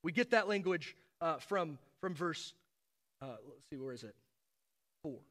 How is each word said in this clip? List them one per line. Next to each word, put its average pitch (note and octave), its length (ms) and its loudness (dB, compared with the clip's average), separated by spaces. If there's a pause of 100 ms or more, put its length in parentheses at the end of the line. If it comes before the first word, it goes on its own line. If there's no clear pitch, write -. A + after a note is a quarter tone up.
We E3+ 100 -2
get A#3+ 200 4
that G#3+ 140 6
language, F#3 480 2 (280)
uh, D#3+ 160 2
from, E3 400 0 (240)
from F#3 120 -2
verse, D#3+ 380 -2 (720)
uh, B2+ 140 -10 (120)
let's C#3+ 140 -20 (100)
see, C#3 60 -6
where C3 160 -6
is A2+ 100 -10
it? G#2 100 -14 (880)
Four. C3+ 180 -6 (100)